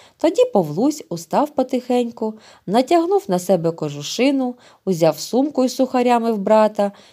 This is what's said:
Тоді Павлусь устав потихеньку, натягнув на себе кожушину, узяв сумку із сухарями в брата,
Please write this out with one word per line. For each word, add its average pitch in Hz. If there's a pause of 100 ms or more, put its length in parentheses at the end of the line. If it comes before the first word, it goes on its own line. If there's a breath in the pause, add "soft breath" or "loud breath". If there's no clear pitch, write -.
(180 soft breath)
Тоді 415
Павлусь 202
устав 185
потихеньку, 247 (320 loud breath)
натягнув 339
на 180
себе 170
кожушину, 240 (300 soft breath)
узяв 160
сумку 262
із 254
сухарями 240
в 214
брата, 208 (220 soft breath)